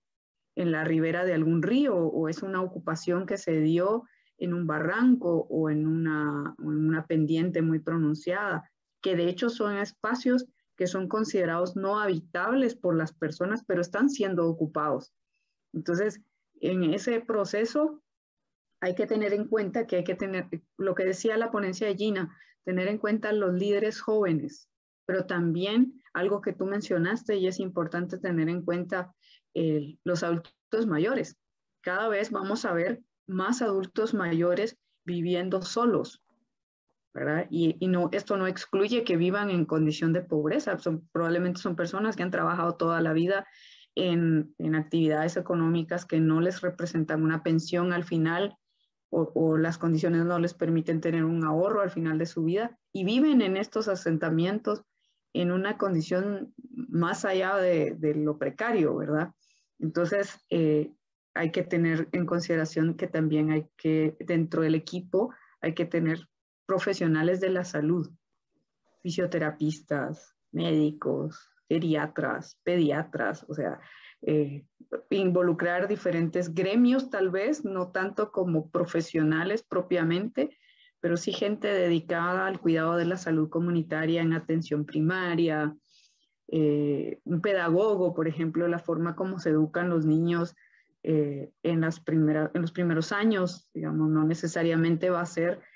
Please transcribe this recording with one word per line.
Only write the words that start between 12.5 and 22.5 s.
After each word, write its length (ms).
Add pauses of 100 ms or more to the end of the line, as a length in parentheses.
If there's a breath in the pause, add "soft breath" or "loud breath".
por 220
las 180
personas, 540
pero 120
están 300
siendo 380
ocupados. 640 (600)
Entonces, 480 (380)
en 240
ese 380
proceso 800 (800)
hay 140
que 100
tener 280
en 140
cuenta 380
que 120
hay 60
que 120
tener, 340 (280)
lo 180
que 100
decía 320
la 140
ponencia 340
de 100
Gina, 400 (280 loud breath)